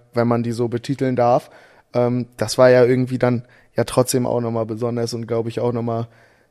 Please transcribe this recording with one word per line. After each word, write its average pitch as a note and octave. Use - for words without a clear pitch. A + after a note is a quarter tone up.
wenn A#2+
man A#2
die A#2
so A#2
betiteln B2+
darf. A#2+
Ähm, B2
das -
war B2+
ja B2
irgendwie B2+
dann B2
ja A#2+
trotzdem B2
auch A#2+
nochmal A#2
besonders A#2
und A2+
glaub A#2
ich A2+
auch A#2+
nochmal A#2